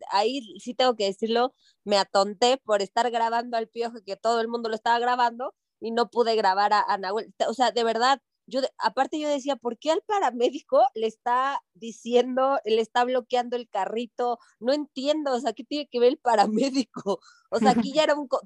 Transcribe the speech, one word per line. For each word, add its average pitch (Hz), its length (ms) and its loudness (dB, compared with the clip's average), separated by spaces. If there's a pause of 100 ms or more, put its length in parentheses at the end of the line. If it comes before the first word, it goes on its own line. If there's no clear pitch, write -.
(120)
Ahí 220 480 -2
sí 240 140 -12
tengo 254 220 2
que 214 100 -2
decirlo, 226 480 0 (300)
me 202 140 2
atonté 202 600 2
por 208 240 0
estar 233 300 -2
grabando 233 460 -2
al 226 100 -4
Piojo, 233 380 -8
que 196 100 -8
todo 226 260 0
el 226 60 -2
mundo 233 220 -4
lo 220 60 -4
estaba 233 240 0
grabando, 240 540 0 (260)
y 226 120 -6
no 233 180 -4
pude 226 260 0
grabar 202 380 2
a, 208 80 2
a 202 160 -2
Nahuel. 196 360 -8 (140)
O 226 80 -4
sea, 240 160 0
de 233 120 -2
verdad, 233 380 2 (260)
yo 240 140 -4
de-, 254 160 -4
aparte 262 420 -2
yo 302 80 -4
decía, 277 280 -2
"¿Por 240 240 -8
qué 294 120 -4
al 359 100 0
paramédico 269 800 0 (100)
le 220 140 -4
está 254 540 -2 (120)
diciendo, 247 920 0
le 220 160 2
está 247 220 0
bloqueando 247 520 -2
el 240 120 -6
carrito?". 226 720 -4 (220)
No 240 140 0
entiendo, 294 600 -2
o 240 60 0
sea, 240 140 -4
¿qué 247 100 -12
tiene 294 280 -6
que 247 80 -2
ver 240 100 6
el 285 80 -2
paramédico? 220 1000 0 (300)
O 233 100 -2
sea, 226 120 6
aquí 240 220 0
ya 311 100 2
era 294 120 2
un 294 120 -8
co-, 247 180 -2